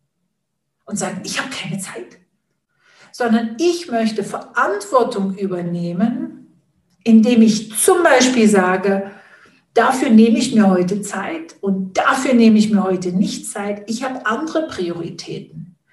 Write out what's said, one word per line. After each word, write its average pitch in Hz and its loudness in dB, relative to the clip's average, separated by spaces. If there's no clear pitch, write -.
und 202 -8
sagen, - -8
ich - -8
habe 262 -10
keine 175 -10
Zeit, - -16
sondern 226 -2
ich 339 -2
möchte 226 -2
Verantwortung 220 -2
übernehmen, 180 -6
indem 226 6
ich - 2
zum 349 4
Beispiel 254 4
sage, 190 2
dafür 254 2
nehme 226 6
ich - -2
mir 202 4
heute 180 0
Zeit 165 -10
und 190 -4
dafür 262 0
nehme 226 6
ich 208 2
mir 196 2
heute 180 -2
nicht - -4
Zeit. 202 -8
Ich 226 -8
habe 262 -8
andere 311 -4
Prioritäten. - -10